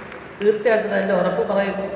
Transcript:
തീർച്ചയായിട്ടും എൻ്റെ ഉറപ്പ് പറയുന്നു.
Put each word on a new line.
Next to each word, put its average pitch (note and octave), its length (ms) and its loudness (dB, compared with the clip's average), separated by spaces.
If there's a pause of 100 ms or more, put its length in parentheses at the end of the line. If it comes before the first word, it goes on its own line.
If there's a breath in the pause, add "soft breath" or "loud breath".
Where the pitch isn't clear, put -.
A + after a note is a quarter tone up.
(380)
തീർച്ചയായിട്ടും G#3+ 640 2
എൻ്റെ F#3+ 180 0
ഉറപ്പ് F#3 320 0
പറയുന്നു. G3 360 0 (100)